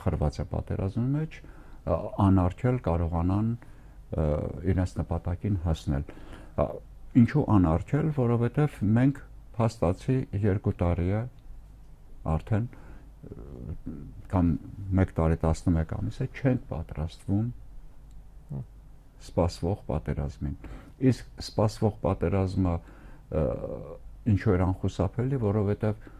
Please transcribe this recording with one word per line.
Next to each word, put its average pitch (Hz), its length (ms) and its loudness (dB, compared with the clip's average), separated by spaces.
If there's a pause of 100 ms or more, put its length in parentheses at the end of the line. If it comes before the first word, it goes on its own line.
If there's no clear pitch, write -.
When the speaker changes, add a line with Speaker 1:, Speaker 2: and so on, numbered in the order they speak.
Speaker 1:
խրված 78 400 0
է - 140 -4
պատերազմի 95 500 -2 (140)
մեջ, 160 180 -6
ը, - 640 -4 (260)
անարգել 95 640 4
կարողանան, 85 640 2
ը, - 760 -4 (460)
իրենց 90 300 0
նպատակին 87 540 -2 (100)
հասնել։ 73 420 0
Ա, - 600 -4 (520)
ինչու 123 260 6 (120)
անարգել, 113 580 4
որովհետև 120 640 2 (140)
մենք 135 280 4 (340)
փաստացի 110 580 2 (320)
երկու 101 320 2
տարի 87 320 2
է 113 120 -2 (1080)
արդեն, 107 400 0
ը, - 720 -16 (880)
կամ 85 220 4 (420)
մեկ 92 220 4
տարի 80 260 4
տասնմեկ 80 540 2
ամիս 107 240 -4
է, 131 100 -6
չենք - 400 0
պատրաստվում 98 800 -2 (1040)
Speaker 2:
Հմ։ 135 100 -6 (600)
Speaker 1:
սպասվող 87 640 0
պատերազմին։ - 680 -4 (540)
Իսկ - 360 -4
սպասվող 104 480 0 (100)
պատերազմը, 92 720 2
ը, - 680 -6 (880)
ինչու 98 200 4
էր 90 120 4
անխուսափելի, 101 760 0
որովհետև 104 600 0 (180)